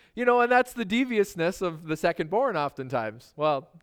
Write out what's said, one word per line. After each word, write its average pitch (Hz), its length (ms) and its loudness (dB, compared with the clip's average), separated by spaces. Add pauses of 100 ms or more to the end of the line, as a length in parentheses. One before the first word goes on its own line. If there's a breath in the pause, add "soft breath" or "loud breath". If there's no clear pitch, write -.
(140 soft breath)
You 233 100 -4
know, 240 160 6
and 240 100 2
that's 254 220 4
the 233 140 -4
deviousness 202 720 0
of 165 260 -4
the 156 120 -4
second 165 320 -2
born 226 260 0
oftentimes. 127 800 -6
Well, 147 320 -2 (140)